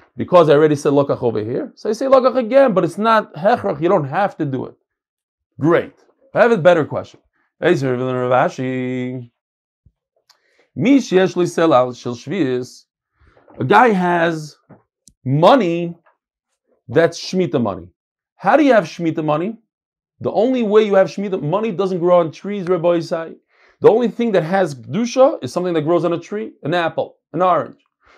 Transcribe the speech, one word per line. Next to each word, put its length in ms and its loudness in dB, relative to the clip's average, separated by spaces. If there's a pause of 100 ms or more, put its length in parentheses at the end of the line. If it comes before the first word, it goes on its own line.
(160)
Because 320 4
I 60 6
already 200 4
said 200 -2
lokach 280 0
over 220 -2
here, 320 -8
so 140 -8
I 20 0
say 140 -4
lokach 300 2
again, 360 2
but 100 0
it's 160 -4
not 360 0
hechrach, 460 -2
you 80 0
don't 200 0
have 300 -4
to 60 -4
do 200 -6
it. 100 -16 (840)
Great. 340 0 (400)
I 80 4
have 80 4
a 80 0
better 260 4
question. 360 -10 (420)
Ezer 340 0
Rav 540 0
Ashi. 800 -8 (1500)
Mi 200 4
sheyesh 380 0
li 100 0
sel 260 0
al 220 4
shel 200 -10
shvius. 720 -6 (720)
A 60 -4
guy 240 4
has 680 -2 (680)
money 720 2 (880)
that's 320 0
Shemitah 440 -2
money. 260 -6 (480)
How 220 2
do 40 4
you 120 4
have 100 4
Shemitah 400 -6
money? 320 -4 (640)
The 120 -4
only 300 0
way 200 4
you 140 0
have 100 4
Shemitah, 360 -6
money 300 -2
doesn't 260 -4
grow 220 4
on 100 -2
trees, 380 -10
Rabbi 300 0
Isai. 380 -8 (440)
The 100 8
only 180 2
thing 240 -4
that 100 2
has 320 -2
Kedusha 680 0
is 80 -8
something 220 -4
that 100 0
grows 220 0
on 80 0
a 60 -4
tree, 340 -10 (100)
an 120 -4
apple, 420 -4 (160)
an 80 -4
orange. 400 -2 (380)